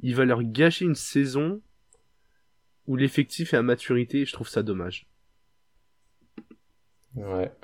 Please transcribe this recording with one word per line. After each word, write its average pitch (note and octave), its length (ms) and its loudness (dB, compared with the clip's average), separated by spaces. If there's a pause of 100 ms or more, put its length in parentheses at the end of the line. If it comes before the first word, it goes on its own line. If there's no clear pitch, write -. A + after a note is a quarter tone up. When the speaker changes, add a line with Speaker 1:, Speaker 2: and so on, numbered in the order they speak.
Speaker 1:
Il B2+ 120 -2
va C3 120 4
leur A#2+ 160 2
gâcher D3 420 2
une E3 100 2
saison C#3+ 680 0 (1200)
où C3+ 100 0
l'effectif C#3 560 0
est D3+ 60 4
à A#2 40 4
maturité, B2 600 0
et - 20 -2
je - 80 -6
trouve - 160 -10
ça G#2 160 -2
dommage. F#2 420 -6 (2000)
Speaker 2:
Ouais, F#2+ 380 -4 (120)